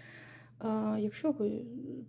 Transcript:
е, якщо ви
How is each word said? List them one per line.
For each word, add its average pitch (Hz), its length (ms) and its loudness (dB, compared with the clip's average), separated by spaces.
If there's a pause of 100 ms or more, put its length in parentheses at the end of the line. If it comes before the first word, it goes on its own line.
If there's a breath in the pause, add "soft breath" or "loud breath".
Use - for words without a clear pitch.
(600 loud breath)
е, 220 380 2
якщо 214 320 2
ви 220 340 2 (440)